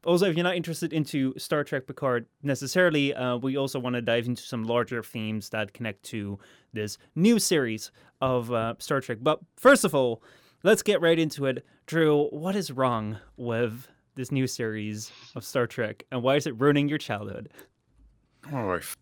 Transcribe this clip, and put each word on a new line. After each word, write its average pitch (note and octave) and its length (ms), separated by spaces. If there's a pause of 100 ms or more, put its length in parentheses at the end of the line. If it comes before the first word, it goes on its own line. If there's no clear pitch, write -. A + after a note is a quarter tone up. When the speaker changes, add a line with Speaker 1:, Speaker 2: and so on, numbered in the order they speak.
Speaker 1:
Also, F3 240
if D#3+ 80
you're F3 60
not F3+ 120
interested E3 380
into C#3 460
Star D3 240
Trek C#3 240
Picard B2+ 400 (160)
necessarily, C#3+ 720
uh, B2 220
we C3 200
also C3+ 220
wanna B2 200
dive A#2 280
into B2 160
some A2+ 200
larger A#2 380
themes A2 480
that G#2+ 240
connect A2 300
to G2+ 340 (340)
this G#2+ 280 (160)
new G#3+ 240
series B2 520 (300)
of, B2 300
uh, A2+ 260
Star C#3 240
Trek. A#2 220
But D#3 160 (180)
first C4+ 260
of D#3 120
all, B2 260 (400)
let's G#3+ 220
get G3+ 180
right E3 160
into D3 300
it. B2+ 180 (200)
Drew, D3+ 440
what F3 260
is E3+ 160
wrong A#2 460 (180)
with A#2+ 540 (260)
this B2+ 160
new C3 160
series G#2+ 640 (240)
of A#2 80
Star B2 240
Trek, G#2+ 460
and A#2+ 100
why C3+ 140
is D3 100
it A#2 100
ruining C#3+ 300
your D3+ 100
childhood? G#2 520 (1040)
Speaker 2:
Oh, A#2 180
I F2 80 (220)